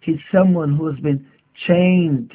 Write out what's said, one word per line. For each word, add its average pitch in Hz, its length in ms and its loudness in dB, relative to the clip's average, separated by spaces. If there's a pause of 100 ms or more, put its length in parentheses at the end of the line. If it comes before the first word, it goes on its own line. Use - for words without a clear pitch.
he's 160 180 -4 (140)
someone 175 420 2
who 156 120 -2
has 143 120 -6
been 139 260 -4 (440)
chained 175 680 0